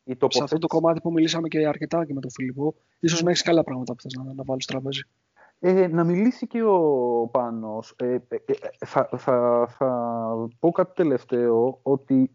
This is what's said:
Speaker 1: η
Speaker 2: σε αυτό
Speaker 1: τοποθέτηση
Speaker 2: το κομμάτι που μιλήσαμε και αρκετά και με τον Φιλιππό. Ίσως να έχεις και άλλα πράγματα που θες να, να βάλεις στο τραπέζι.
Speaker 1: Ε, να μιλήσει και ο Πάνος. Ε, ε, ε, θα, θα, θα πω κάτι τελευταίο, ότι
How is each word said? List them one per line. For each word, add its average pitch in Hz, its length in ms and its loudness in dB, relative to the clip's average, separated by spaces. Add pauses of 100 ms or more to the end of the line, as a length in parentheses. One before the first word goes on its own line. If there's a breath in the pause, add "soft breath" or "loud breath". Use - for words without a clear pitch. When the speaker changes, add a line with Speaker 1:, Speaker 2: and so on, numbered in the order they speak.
Speaker 1:
η 127 80 -10
Speaker 2:
σε - 0 -
αυτό 131 160 2
Speaker 1:
τοποθέτηση 143 320 0
Speaker 2:
το 165 80 -2
κομμάτι 165 340 2
που 170 100 -4
μιλήσαμε 165 360 0
και 156 200 0
αρκετά 147 380 -2
και 143 80 -8
με 135 80 -6
τον 127 100 -12
Φιλιππό. 131 440 -6 (240)
Ίσως 165 240 0
να 175 60 2
έχεις 175 120 0
και - 80 -2
άλλα 165 140 4
πράγματα 127 320 -8
που - 60 -18
θες 135 120 -14
να, 131 200 -12
να 135 100 -12
βάλεις 131 200 -6
στο - 100 -8
τραπέζι. 135 280 -6 (580 soft breath)
Speaker 1:
Ε, 185 280 4
να 170 160 2
μιλήσει 202 440 0
και 233 160 -4
ο 131 680 2
Πάνος. 113 680 -4
Ε, - 80 -4
ε, 123 300 -4 (100)
ε, - 400 -6
θα, - 320 0
θα, 120 500 2 (100)
θα 117 680 -4 (120)
πω 170 120 2
κάτι 175 240 0
τελευταίο, 123 880 0
ότι 131 500 2